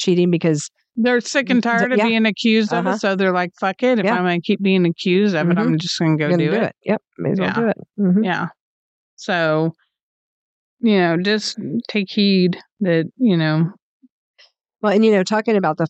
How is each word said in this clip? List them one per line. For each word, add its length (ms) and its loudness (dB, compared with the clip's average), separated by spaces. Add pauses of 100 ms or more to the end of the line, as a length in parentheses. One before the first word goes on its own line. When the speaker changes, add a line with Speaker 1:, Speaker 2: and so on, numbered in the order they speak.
Speaker 1:
cheating 280 2
because 400 0 (280)
Speaker 2:
they're 240 2
sick 300 -4
and 120 2
Speaker 1:
th-, 100 -2
Speaker 2:
tired 200 0
of 60 2
Speaker 1:
yeah. 80 2
Speaker 2:
being 200 2
accused 460 0
of 120 -2
it, 60 -2
Speaker 1:
Uh-huh. 80 -2
Speaker 2:
so 160 -2
they're 180 0
like, 280 -2
"Fuck 240 -4
it. 160 2
If 60 -2
Speaker 1:
Yeah. 100 2
Speaker 2:
I'm 80 -2
gonna 160 0
keep 200 -2
being 240 2
accused 520 0
of 140 0
it, 60 2
Speaker 1:
Mm-hmm. 120 0
Speaker 2:
I'm 100 0
just 220 -6
gonna 160 2
go 140 -2
Speaker 1:
Gonna 140 2
Speaker 2:
do 60 0
Speaker 1:
do 60 0
Speaker 2:
it." 80 0
Speaker 1:
it. 200 -6
Yep. 180 -2 (160)
May 120 -4
as 100 0
well 80 -2
Speaker 2:
Yeah. 60 -4
Speaker 1:
do 140 0
it. 80 -2 (240)
Mm-hmm. 240 2
Speaker 2:
Yeah. 220 -2 (680)
So, 560 -2 (1080)
you 180 2
know, 180 2
just 420 -4 (300)
take 220 -4
heed 480 2 (220)
that, 260 0 (100)
you 200 2
know. 340 0 (1120)
Speaker 1:
Well, 100 0
and, 120 4
you 80 4
know, 100 2
talking 340 -2
about 220 0
the 120 0